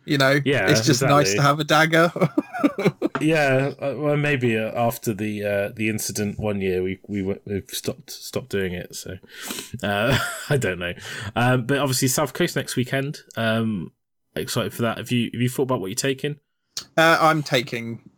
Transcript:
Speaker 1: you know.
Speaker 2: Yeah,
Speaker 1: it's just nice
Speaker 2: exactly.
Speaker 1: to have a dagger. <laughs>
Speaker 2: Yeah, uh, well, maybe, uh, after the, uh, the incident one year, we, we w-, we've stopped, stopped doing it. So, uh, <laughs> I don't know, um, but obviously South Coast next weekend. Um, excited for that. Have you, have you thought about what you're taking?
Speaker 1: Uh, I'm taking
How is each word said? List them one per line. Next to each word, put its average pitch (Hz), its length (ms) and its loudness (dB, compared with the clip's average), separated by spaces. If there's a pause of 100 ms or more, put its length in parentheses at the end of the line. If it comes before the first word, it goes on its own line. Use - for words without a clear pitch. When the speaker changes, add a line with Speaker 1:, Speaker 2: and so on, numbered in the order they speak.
Speaker 1:
you 151 120 2
know. 135 260 6
Speaker 2:
Yeah, 123 280 2
Speaker 1:
it's 113 140 4
just 131 180 4
nice 143 300 4
Speaker 2:
exactly. - 20 0
Speaker 1:
to 147 80 2
have 147 160 4
a 151 40 -4
dagger. 160 540 4
<laughs> - 40 -4 (960)
Speaker 2:
Yeah, 143 600 2
uh, 139 180 -4
well, 147 200 0
maybe, 127 400 2
uh, 110 160 -2
after 117 400 0
the, 104 320 -4
uh, 101 300 0
the 110 140 -2
incident 104 500 -4
one 104 200 -2
year, 92 220 0
we, 92 160 -4 (100)
we 101 120 -4
w-, 95 260 -2
we've 98 240 -6
stopped, - 400 -8
stopped - 400 -10
doing 95 240 -2
it. - 220 -10
So, - 220 -12 (640)
uh, 107 340 2 (180)
<laughs> - 140 -10
I 147 80 2
don't 92 220 -2
know, 87 140 -4 (420)
um, 123 320 2
but 139 100 2
obviously 131 300 0
South 143 260 0
Coast 175 220 -2
next 135 200 -4
weekend. 135 440 -2 (180)
Um, 113 540 0 (440)
excited 117 380 -4
for - 80 -6
that. 113 160 0
Have 120 140 -10
you, 120 220 0
have 117 60 -6
you 123 100 0
thought 135 140 -2
about 123 180 0
what 95 100 -6
you're 113 40 -8
taking? 139 440 -2 (580)
Speaker 1:
Uh, 165 240 6
I'm 156 220 4
taking 117 760 -4